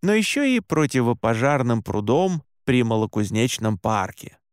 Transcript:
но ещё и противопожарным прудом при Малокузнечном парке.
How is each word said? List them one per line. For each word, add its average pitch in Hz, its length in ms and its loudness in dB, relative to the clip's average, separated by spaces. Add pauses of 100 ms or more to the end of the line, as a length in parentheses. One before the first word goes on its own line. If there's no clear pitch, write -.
но 190 120 0
ещё 220 320 0
и 254 160 2
противопожарным 123 1200 0
прудом 139 640 0 (200)
при 127 200 2
Малокузнечном 110 920 -2
парке. 110 600 -6 (140)